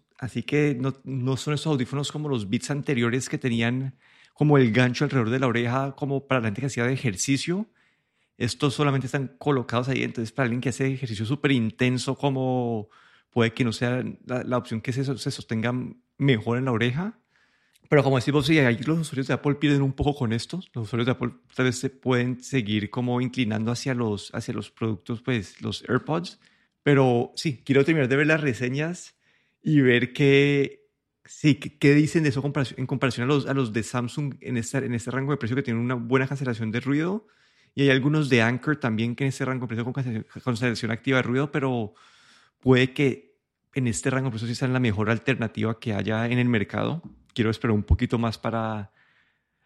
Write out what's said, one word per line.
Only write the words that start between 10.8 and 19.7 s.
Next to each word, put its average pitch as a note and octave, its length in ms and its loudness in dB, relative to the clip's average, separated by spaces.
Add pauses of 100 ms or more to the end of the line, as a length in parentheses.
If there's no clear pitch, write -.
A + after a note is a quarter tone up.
ejercicio A2+ 340 -6
súper C3 280 0
intenso, B2+ 640 0
como B2+ 720 -2 (420)
puede A2+ 220 2
que C3 100 -2
no A#2 80 2
sea B2 320 -2 (220)
la, B2 180 -4
la B2 140 -2
opción A#2 240 -4
que C3+ 100 -4
se C3 140 -2
so-, C3 120 -4
se C3+ 140 -6
sostenga A#2 420 -4 (440)
mejor A#2 400 2
en C3 80 -2
la C3+ 80 0
oreja. B2 440 -2 (680)
Pero C#3+ 160 6
como C3+ 140 2
decís C3 160 0
vos, C#3 140 2
sí, D#3+ 120 4
ahí A#2+ 200 4
los D#3+ 200 0
usuarios C3+ 280 -4
de C#3 80 0
Apple C#3+ 200 0
pierden C#3+ 280 2